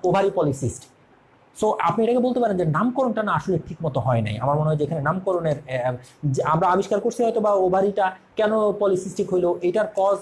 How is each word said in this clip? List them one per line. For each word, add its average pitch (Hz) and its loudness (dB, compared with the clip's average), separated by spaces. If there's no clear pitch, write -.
ovary 196 2
পলিসিস্ট। 143 -2
So, 220 2
আপনি 208 0
এটাকে 240 2
বলতে 247 0
পারেন 208 0
যে 175 0
নামকরণটা 220 0
না 202 -2
আসলে 170 0
ঠিক 165 -12
মতো 135 -2
হয় 117 0
নাই। 107 -4
আমার 135 0
মনে 151 0
হয় 156 2
যে 151 -2
এখানে 151 -4
নামকরণের, 165 0
এ, 127 -4
যে 143 0
আমরা 165 2
আবিষ্কার 190 0
করছি 233 -2
হয়তো 226 0
বা 208 2
ওভারিটা 190 2
কেন 214 2
polycystic 190 -2
হইলো, 175 0
এটার 180 0
cause 196 2